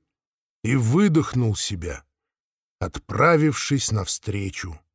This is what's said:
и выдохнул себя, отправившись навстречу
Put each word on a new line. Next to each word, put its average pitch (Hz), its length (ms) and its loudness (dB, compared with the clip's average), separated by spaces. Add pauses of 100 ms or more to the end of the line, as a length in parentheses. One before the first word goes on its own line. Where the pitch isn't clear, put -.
(640)
и 123 120 0
выдохнул 127 800 2
себя, 82 480 -8 (760)
отправившись 147 1120 0
навстречу 98 880 -6 (140)